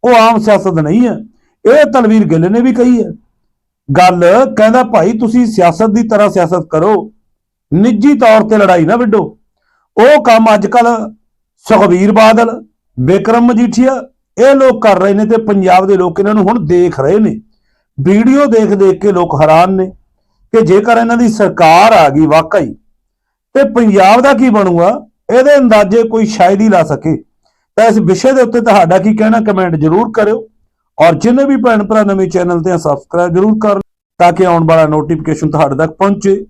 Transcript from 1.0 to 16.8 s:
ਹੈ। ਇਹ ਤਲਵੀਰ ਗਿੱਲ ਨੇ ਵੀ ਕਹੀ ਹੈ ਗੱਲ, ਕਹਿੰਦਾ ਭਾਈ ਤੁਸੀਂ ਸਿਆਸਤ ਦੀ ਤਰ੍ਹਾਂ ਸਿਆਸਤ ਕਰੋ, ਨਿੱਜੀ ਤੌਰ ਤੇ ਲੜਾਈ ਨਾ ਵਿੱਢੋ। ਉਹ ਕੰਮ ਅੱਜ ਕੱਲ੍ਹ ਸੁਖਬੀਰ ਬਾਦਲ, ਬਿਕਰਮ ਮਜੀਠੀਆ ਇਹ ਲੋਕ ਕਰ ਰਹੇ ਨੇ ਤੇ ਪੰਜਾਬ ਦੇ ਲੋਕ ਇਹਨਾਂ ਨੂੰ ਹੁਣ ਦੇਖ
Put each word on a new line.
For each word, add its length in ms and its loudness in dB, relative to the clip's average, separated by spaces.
ਹੈ। 80 -6
ਇਹ 280 4
ਤਲਵੀਰ 340 2
ਗਿੱਲ 240 0
ਨੇ 100 0
ਵੀ 140 0
ਕਹੀ 280 0
ਹੈ 80 -8
ਗੱਲ, 360 2
ਕਹਿੰਦਾ 280 2
ਭਾਈ 340 -2
ਤੁਸੀਂ 280 0
ਸਿਆਸਤ 440 0
ਦੀ 180 0
ਤਰ੍ਹਾਂ 220 0
ਸਿਆਸਤ 400 -4
ਕਰੋ, 420 -2
ਨਿੱਜੀ 460 0
ਤੌਰ 300 2
ਤੇ 100 0
ਲੜਾਈ 280 2
ਨਾ 100 0
ਵਿੱਢੋ। 260 -2
ਉਹ 280 4
ਕੰਮ 300 2
ਅੱਜ 120 -2
ਕੱਲ੍ਹ 420 -2
ਸੁਖਬੀਰ 460 2
ਬਾਦਲ, 380 2
ਬਿਕਰਮ 480 0
ਮਜੀਠੀਆ 560 0
ਇਹ 180 2
ਲੋਕ 280 0
ਕਰ 180 2
ਰਹੇ 140 0
ਨੇ 120 0
ਤੇ 180 0
ਪੰਜਾਬ 420 0
ਦੇ 100 0
ਲੋਕ 240 -2
ਇਹਨਾਂ 140 0
ਨੂੰ 100 0
ਹੁਣ 220 -2
ਦੇਖ 340 0